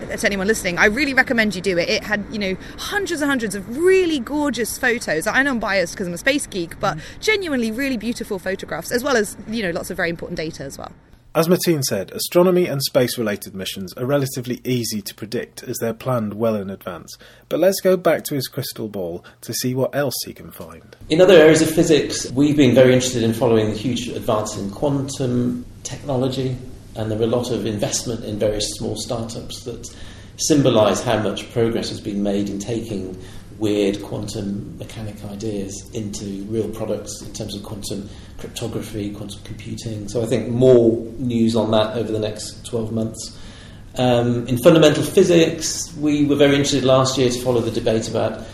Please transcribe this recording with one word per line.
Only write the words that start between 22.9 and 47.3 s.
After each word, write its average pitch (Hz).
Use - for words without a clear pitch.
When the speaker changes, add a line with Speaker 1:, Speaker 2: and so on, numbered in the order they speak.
Speaker 3:
interested 123
in 113
following 113
the 107
huge 123
advances 107
in 101
quantum 127
technology, 131
and 110
there 110
are 113
a -
lot 123
of 107
investment 110
in 104
various 104
small 107
startups 113
that -
symbolise 113
how 113
much 104
progress 117
has 101
been 101
made 101
in 98
taking 101
weird 104
quantum 104
mechanic 107
ideas 101
into 104
real 110
products -
in 104
terms 101
of 101
quantum 101
cryptography, 104
quantum 101
computing. 110
So 120
I 113
think 117
more 120
news 117
on 107
that 107
over 110
the 110
next -
twelve 113
months. 113
Um, 120
in 123
fundamental 151
physics, -
we 147
were 139
very 139
interested 139
last 131
year 127